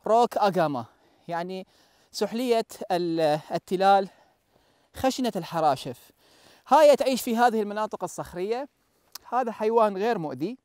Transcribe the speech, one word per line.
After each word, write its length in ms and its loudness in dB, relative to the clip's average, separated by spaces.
rock 300 2
agama، 460 0
يعني 380 -8
سحلية 540 -2
ال-، 480 0
التلال 540 2
خشنة 420 -2
الحراشف. 760 -2
هاي 280 8
تعيش 260 -2
في 140 -2
هذه 260 2
المناطق 420 -6
الصخرية. 640 -8
هذا 200 -2
حيوان 440 2
غير 220 0
مؤذي 460 -6